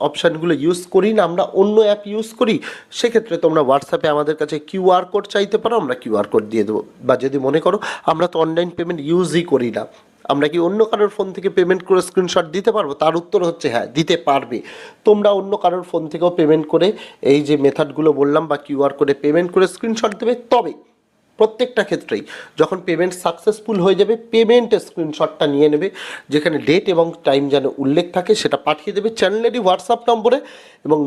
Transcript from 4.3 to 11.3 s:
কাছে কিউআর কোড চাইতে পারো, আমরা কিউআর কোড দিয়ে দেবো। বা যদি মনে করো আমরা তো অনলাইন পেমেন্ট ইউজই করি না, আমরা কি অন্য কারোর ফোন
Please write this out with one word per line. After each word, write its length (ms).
কাছে 140
কিউআর 420
কোড 120
চাইতে 300
পারো, 180
আমরা 200
কিউআর 320
কোড 180
দিয়ে 160
দেবো। 140
বা 60
যদি 140
মনে 180
করো 120
আমরা 200
তো 140
অনলাইন 320
পেমেন্ট 220
ইউজই 340
করি 240
না, 60
আমরা 180
কি 60
অন্য 140
কারোর 260
ফোন 180